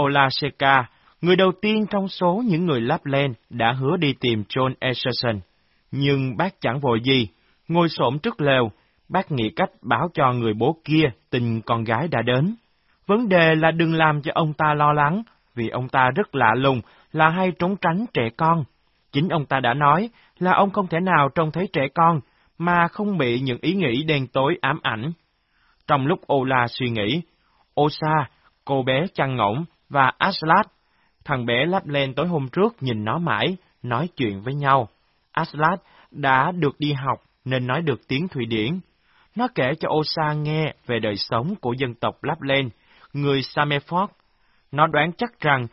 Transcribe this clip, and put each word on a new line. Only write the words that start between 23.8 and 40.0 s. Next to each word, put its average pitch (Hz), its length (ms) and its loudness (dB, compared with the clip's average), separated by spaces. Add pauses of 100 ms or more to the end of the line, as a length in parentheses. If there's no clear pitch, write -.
đen 147 240 0
tối 135 340 0
ám 135 220 -2
ảnh. 123 300 -4 (720)
Trong 139 200 2
lúc 185 140 0 (120)
Ola 131 360 2
suy 123 220 -4
nghĩ, 113 320 -2 (580)
Osa, 151 480 0 (360)
cô 135 180 -2
bé 131 320 0
chăn 135 220 -2
ngỗng, 117 280 0 (240)
và 135 300 2
Aslat, 180 480 2 (580)
thằng 131 220 -2
bé 123 200 2
Lapland 143 500 -2
tối 147 120 0
hôm 143 200 -2
trước 208 340 0
nhìn 113 220 -2
nó 117 140 -2
mãi, 147 380 -2 (260)
nói 123 340 -2
chuyện 101 260 -4
với 127 120 -6
nhau. 139 340 2 (440)
Aslat 160 480 -2 (300)
đã 139 420 2
được 156 260 -2
đi 147 140 -2
học 135 260 -4 (260)
nên 127 220 -2
nói 131 160 0
được 135 260 -2
tiếng 143 200 -2
Thụy 123 180 -6
Điển. 113 340 -2 (560)
Nó 247 180 -2
kể 135 260 0
cho 180 80 -4
Osa 151 440 -2